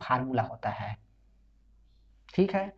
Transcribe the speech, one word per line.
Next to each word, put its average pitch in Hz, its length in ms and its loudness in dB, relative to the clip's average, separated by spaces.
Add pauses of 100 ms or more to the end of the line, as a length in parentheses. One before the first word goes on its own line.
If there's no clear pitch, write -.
formula 127 400 2
होता - 260 -6
है, 104 280 -6 (1300)
ठीक 196 260 4
है, 196 240 -2